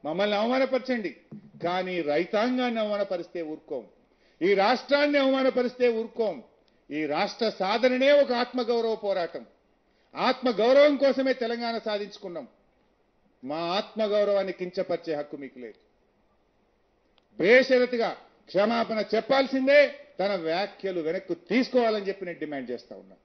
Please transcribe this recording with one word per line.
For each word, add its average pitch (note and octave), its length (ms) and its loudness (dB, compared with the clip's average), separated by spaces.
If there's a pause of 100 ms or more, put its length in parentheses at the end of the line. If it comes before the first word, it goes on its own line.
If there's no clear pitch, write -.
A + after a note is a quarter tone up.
మమ్మల్ని G3+ 340 0
అవమానపరచండి, B3 720 0 (540)
కానీ F#3 300 -2 (140)
రైతాంగాన్ని A3+ 760 0
అవమానపరిస్తే G3 580 -4 (100)
ఊరుకోం, C#3 340 -10 (560)
ఈ F3 80 2 (140)
రాష్ట్రాన్ని C#4+ 600 2
అవమానపరిస్తే B3+ 680 2 (100)
ఊరుకోం. A3+ 360 -4 (540)
ఈ D3 120 -4 (140)
రాష్ట్ర G3+ 320 -2 (140)
సాధననే B3 500 2 (120)
ఒక B3 80 0 (100)
ఆత్మగౌరవ A#3 640 -2
పోరాటం. F3 400 -4 (840)
ఆత్మగౌరవం B3+ 760 4
కోసమే C4 380 0
తెలంగాణ A#3 320 -6 (120)
సాధించుకున్నాం. F#3+ 600 -8 (960)
మా D3+ 180 -6 (180)
ఆత్మగౌరవాన్ని G3+ 800 0
కించపరిచే F3+ 600 -4
హక్కు D3 240 -10
మీకు B2+ 200 -16
లేదు. A2 160 -18 (1600)
బేషరతుగా B3 680 4 (400)
క్షమాపణ A3 500 0 (140)
చెప్పాల్సిందే, C4+ 680 4 (380)
తన G3 120 0 (160)
వ్యాఖ్యలు F#3 600 -4
వెనక్కు F3 260 -4 (180)
తీసుకోవాలని A3+ 560 2
చెప్పి F#3+ 200 -6
నేను E3 160 -12
డిమాండ్ C#3 280 -8
చేస్తా A2+ 300 -10
ఉన్నా. F#2+ 240 -20